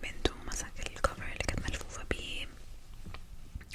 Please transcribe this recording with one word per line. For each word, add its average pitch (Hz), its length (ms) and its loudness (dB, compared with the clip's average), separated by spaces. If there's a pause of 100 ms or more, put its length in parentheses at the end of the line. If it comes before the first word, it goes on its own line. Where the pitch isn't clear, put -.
بنته، - 300 4 (160)
مسك - 240 0 (140)
الكفر - 360 4
اللي - 160 -2 (100)
كانت - 220 4
ملفوفة - 400 0
بيه، - 360 0 (1300)